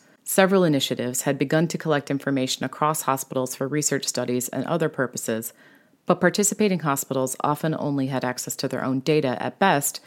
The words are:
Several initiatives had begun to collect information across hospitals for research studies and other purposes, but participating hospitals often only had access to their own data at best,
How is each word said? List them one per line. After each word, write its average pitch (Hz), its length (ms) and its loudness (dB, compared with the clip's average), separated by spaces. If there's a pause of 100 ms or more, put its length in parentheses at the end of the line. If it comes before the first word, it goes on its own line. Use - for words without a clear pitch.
(220)
Several 190 400 4
initiatives 135 600 0
had 143 140 0
begun 156 300 2
to 160 100 -4
collect 147 360 0
information 135 520 -2
across 151 380 0
hospitals 135 540 -2
for 139 100 -4
research 139 400 -2
studies 123 440 -2
and - 160 -4
other 160 220 0
purposes, 117 640 -4 (540)
but 175 140 2
participating 190 600 2
hospitals 135 600 -2
often 151 380 0
only 139 300 -2
had 131 160 -2
access 127 320 -6
to - 100 -6
their 131 180 -4
own 131 140 0
data 139 420 2
at - 200 -4
best, 165 460 2